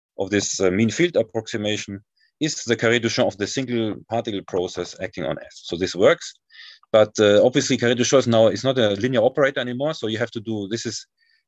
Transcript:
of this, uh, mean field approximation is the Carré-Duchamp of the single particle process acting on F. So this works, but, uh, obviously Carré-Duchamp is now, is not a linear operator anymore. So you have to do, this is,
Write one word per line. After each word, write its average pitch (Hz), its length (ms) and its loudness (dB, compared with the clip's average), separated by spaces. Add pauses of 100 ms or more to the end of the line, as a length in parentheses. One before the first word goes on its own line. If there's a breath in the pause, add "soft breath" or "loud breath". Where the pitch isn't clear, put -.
(180)
of 95 120 -4
this, 101 300 -2
uh, 92 100 2
mean 107 180 2
field 170 280 0
approximation 104 840 -4 (380)
is - 260 -4
the 113 120 0
Carré-Duchamp 117 500 0
of - 120 -4
the 101 80 -2
single 120 500 -4 (140)
particle 110 360 -4
process 90 540 -4
acting 92 240 -8
on - 140 -4
F. - 140 -20
So - 240 -12
this 87 180 -2
works, 120 400 2 (580 loud breath)
but, 107 260 4
uh, 104 260 6
obviously 127 340 2
Carré-Duchamp 123 400 2
is 123 80 2
now, 113 220 6
is 101 160 -4
not 131 140 -2
a 110 120 4
linear 113 300 0
operator 135 400 2
anymore. 127 340 -4
So 120 120 -8
you 107 120 -2
have 117 140 -4
to 117 80 -8
do, 104 280 -6
this 117 160 -6
is, - 220 -10 (420)